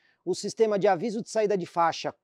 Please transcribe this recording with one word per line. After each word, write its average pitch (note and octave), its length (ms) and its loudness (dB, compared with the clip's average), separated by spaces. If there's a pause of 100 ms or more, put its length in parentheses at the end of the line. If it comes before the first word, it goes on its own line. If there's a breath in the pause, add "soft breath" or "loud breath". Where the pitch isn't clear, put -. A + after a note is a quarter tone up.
(240)
o F3+ 100 -2
sistema G#3 420 0
de G3+ 120 4
aviso G3 340 0
de - 80 -14
saída G#3+ 260 0
de F3 100 -6
faixa E3 460 -2 (120)